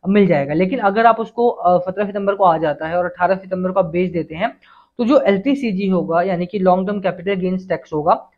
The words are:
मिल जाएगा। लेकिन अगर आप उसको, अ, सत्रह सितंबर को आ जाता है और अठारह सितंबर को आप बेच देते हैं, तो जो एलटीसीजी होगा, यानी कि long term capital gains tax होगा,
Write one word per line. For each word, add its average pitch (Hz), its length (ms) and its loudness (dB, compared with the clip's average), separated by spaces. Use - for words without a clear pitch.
मिल 196 200 4
जाएगा। 147 260 0
लेकिन 185 260 0
अगर 208 260 2
आप 226 140 4
उसको, 240 280 -2
अ, 180 420 2
सत्रह 190 160 -2
सितंबर 196 300 -2
को 196 80 0
आ 170 140 4
जाता 156 300 -2
है 170 100 -2
और 175 80 0
अठारह 180 300 0
सितंबर 185 360 -4
को 196 80 -2
आप 185 60 2
बेच 175 260 -2
देते 160 240 -6
हैं, 180 220 -4
तो 240 80 -2
जो 269 140 6
एलटीसीजी 202 680 0
होगा, 165 340 0
यानी 180 240 -2
कि 202 140 -6
long 185 280 2
term 208 120 -4
capital 185 340 -4
gains 185 360 -4
tax 160 240 -6
होगा, 156 440 0